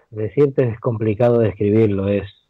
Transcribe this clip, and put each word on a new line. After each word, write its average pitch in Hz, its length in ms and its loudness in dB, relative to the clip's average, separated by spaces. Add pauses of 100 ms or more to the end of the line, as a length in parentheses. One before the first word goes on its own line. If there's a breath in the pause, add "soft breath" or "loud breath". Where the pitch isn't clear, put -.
(100)
decirte 131 580 0
es 113 100 -6
complicado 113 600 0
describirlo. 101 720 0
Es 101 200 -2 (220)